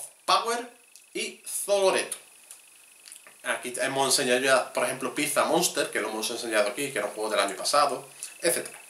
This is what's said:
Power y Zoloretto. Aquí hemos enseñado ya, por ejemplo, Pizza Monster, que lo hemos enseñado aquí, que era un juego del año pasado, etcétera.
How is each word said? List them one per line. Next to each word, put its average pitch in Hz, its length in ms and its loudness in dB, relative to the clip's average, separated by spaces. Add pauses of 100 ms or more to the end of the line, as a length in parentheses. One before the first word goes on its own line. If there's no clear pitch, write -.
(240)
Power 226 460 0 (440)
y 208 320 -8
Zoloretto. 190 720 2 (1300)
Aquí 123 380 -4
hemos 131 360 2
enseñado 127 220 2
ya, 131 320 4
por 123 140 0
ejemplo, 123 280 -4
Pizza 147 300 0
Monster, 156 480 2
que 117 80 -2
lo 104 120 -2
hemos 107 180 -4
enseñado 113 400 0
aquí, 143 240 -6
que 110 60 -2
era 104 80 -2
un 104 60 -10
juego 107 160 -4
del 104 120 2
año 95 160 -2
pasado, 143 500 0 (340)
etcétera. - 380 -2 (100)